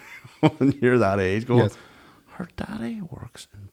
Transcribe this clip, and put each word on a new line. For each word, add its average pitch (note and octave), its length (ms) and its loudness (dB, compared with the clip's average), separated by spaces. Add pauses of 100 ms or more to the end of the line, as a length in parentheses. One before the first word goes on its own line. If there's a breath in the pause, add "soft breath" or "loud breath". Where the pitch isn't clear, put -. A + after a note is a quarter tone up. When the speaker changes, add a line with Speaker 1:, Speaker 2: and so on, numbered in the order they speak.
Speaker 1:
<laughs> - 340 -20 (180)
when C3+ 140 2 (100)
you're B2 160 4
that G2+ 220 2
age, G2 260 0
go, A#2+ 120 2
Speaker 2:
Yes. G#2+ 200 2 (600 soft breath)
Speaker 1:
"Her F3+ 180 -12
daddy A3 460 -10
works - 520 -16
in G2+ 200 -20